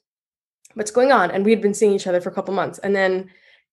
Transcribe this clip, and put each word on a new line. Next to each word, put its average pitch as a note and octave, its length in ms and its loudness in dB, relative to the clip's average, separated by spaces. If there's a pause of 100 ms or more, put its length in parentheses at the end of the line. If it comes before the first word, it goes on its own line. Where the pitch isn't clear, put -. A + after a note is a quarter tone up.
(760)
"What's G#3+ 160 -8
going B3+ 200 4
on?" G3 200 4
And G3 120 -2
we G#3+ 80 4
had G#3 100 2
been G3+ 120 0
seeing G3+ 200 2
each F#3+ 140 -4
other F3+ 140 0
for F#3 80 -8
a F3+ 40 -14
couple F#3+ 200 -6
months. E3+ 260 -4
And G3+ 160 -2
then, F#3 340 0 (440)